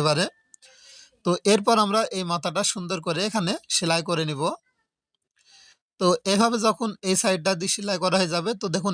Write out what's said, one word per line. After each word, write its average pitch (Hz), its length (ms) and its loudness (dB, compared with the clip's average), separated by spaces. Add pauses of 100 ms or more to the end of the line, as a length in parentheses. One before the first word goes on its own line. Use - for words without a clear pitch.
পারে। 156 180 2 (1000)
তো 175 60 2 (200)
এরপর 214 280 4
আমরা 214 220 2 (160)
এই 185 140 -4
মাথাটা 170 300 -2 (120)
সুন্দর 180 320 -6
করে 170 240 -2
এখানে 202 240 -2 (220)
সেলাই 165 340 0
করে 160 200 0
নিব। 143 120 -6 (1600)
তো 185 80 2 (260)
এভাবে 233 320 4
যখন 220 240 0 (200)
এই 185 120 2
সাইডটা 190 380 0
দিয়ে 185 160 -4
সেলাই 202 280 -4
করা 185 160 2
হয়ে 175 160 0
যাবে, 175 160 -2 (100)
তো 214 40 -6 (100)
দেখুন 190 180 -2